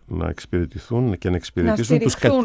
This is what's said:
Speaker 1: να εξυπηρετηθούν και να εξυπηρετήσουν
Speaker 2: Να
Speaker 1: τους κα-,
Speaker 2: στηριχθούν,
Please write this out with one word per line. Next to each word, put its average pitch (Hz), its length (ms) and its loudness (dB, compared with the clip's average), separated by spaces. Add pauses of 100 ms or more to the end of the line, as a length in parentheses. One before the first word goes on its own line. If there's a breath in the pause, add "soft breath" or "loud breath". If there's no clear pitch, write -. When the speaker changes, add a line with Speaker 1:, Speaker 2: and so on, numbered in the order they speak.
Speaker 1:
να 82 200 -4
εξυπηρετηθούν 90 880 -2
και - 120 -4
να 90 60 2
εξυπηρετήσουν 110 600 0
Speaker 2:
Να 147 60 4
Speaker 1:
τους 226 120 2
κα-, - 60 -8
Speaker 2:
στηριχθούν, 262 260 4